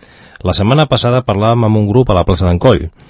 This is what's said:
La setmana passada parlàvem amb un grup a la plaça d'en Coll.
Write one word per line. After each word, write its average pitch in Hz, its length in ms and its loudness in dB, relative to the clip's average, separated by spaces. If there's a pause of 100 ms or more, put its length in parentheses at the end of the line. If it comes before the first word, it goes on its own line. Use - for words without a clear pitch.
(480)
La 90 80 -2
setmana 127 320 0
passada 123 400 -2
parlàvem 110 400 0
amb 107 140 0
un 101 80 -2
grup 117 240 0
a - 20 0
la 87 80 2
plaça 95 240 -2
d'en 87 160 0
Coll. 107 220 2 (240)